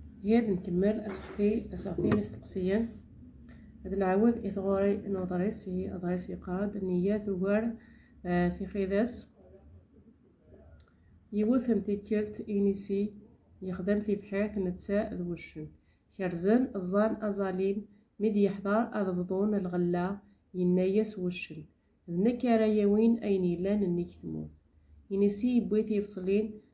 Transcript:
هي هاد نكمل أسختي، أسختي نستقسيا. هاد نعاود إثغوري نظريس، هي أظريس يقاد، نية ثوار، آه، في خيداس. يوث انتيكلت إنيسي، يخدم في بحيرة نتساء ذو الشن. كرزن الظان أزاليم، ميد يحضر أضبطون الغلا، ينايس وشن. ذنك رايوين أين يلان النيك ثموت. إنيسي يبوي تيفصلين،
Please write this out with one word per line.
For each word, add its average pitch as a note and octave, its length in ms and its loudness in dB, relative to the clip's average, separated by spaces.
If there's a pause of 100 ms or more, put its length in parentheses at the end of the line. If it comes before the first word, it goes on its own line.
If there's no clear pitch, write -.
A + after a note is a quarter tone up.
(240)
هي G#3+ 140 6
هاد A3+ 120 4
نكمل F#3+ 500 2
أسختي، - 760 -2
أسختي F3+ 440 0
نستقسيا. G3 720 -2 (960)
هاد F#3 100 -6
نعاود G3 500 4
إثغوري G3 600 0
نظريس، F#3 640 -2
هي F#3 260 -4
أظريس F3+ 340 -4
يقاد، G3 540 -4
نية F#3 340 2
ثوار، G#3 560 0 (520)
آه، F3 240 2
في F3+ 160 -6
خيداس. G3 720 -2 (2000)
يوث A#3 360 2
انتيكلت G#3 800 -2
إنيسي، G3+ 640 0 (480)
يخدم F#3 400 -2
في G#3 140 0
بحيرة G3+ 440 -4
نتساء G3+ 540 -2
ذو F3 200 -6
الشن. D#3 340 -12 (500)
كرزن G3 580 2
الظان G3+ 480 0
أزاليم، G3 600 -2 (340)
ميد G#3 160 2
يحضر G3+ 540 2 (120)
أضبطون F#3+ 540 0
الغلا، F3+ 640 0 (360)
ينايس F#3 680 2
وشن. F3+ 460 -6 (440)
ذنك A3+ 360 2
رايوين A3 720 4
أين G3 240 2
يلان F#3 400 0
النيك F3 260 0
ثموت. D#3 420 -10 (600)
إنيسي G3+ 460 2
يبوي G#3 260 2
تيفصلين، G3+ 800 -2 (120)